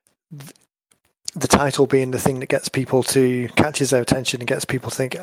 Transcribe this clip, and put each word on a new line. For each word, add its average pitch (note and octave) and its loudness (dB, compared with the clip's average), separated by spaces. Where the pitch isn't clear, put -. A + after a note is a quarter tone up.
th-, C#3+ -18
the D#3 -4
title C#3 4
being C3 2
the B2 -2
thing C3 0
that C3+ -8
gets - -2
people C3 0
to, B2+ 2
catches C#3+ 0
their B2+ 4
attention B2 -4
and B2 -8
gets B2+ -2
people B2 -6
to - -8
think, C3 -4